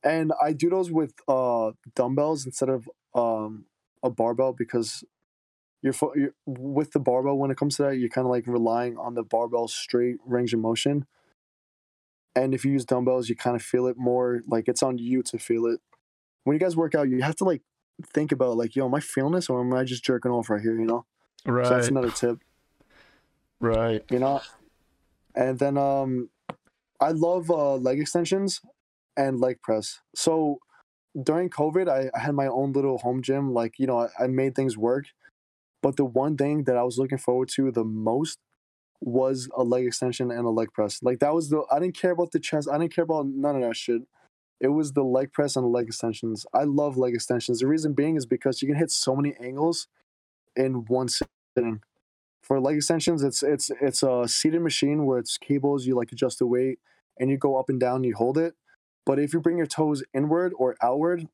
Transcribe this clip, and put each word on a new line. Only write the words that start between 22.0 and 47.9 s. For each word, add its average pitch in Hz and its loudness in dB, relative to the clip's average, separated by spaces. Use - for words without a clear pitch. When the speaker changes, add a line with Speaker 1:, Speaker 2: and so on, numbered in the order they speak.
Speaker 1:
tip. 120 -2
Speaker 2:
Right. 113 2
Speaker 1:
You 123 2
know? 135 0
And 127 0
then, 139 2
um, 135 0
I 147 4
love, 165 0
uh, 143 2
leg 127 0
extensions 180 0
and 135 0
leg 127 0
press. - -4
So 160 0
during 165 0
covid, 160 0
I, 135 0
I - -2
had 143 -2
my 139 0
own 135 -2
little 135 2
home 127 -2
gym. 135 0
Like, 113 -2
you 131 0
know, 123 2
I, 120 -2
I - 0
made 131 0
things 131 0
work. 120 0
But 135 2
the 143 4
one 135 0
thing 147 2
that 135 2
I 120 2
was 123 -2
looking 135 0
forward 127 0
to 135 0
the 113 0
most 110 -2
was 127 0
a 127 2
leg 123 2
extension 123 -2
and 120 -2
a 117 2
leg 113 0
press. 107 -2
Like, 123 0
that 147 2
was 160 -2
the, 151 0
I 139 2
didn't 165 -2
care 185 2
about 170 0
the 160 0
chest. 151 -4
I 147 0
didn't 165 -2
care 170 2
about 156 0
none 139 -2
of 131 0
that 127 -2
shit. 120 -2
It 131 2
was 147 0
the 143 2
leg 131 0
press 143 0
and 131 0
the 120 2
leg 120 2
extensions. 110 -6
I 135 2
love 143 0
leg 127 2
extensions. 117 -2
The 131 2
reason 156 2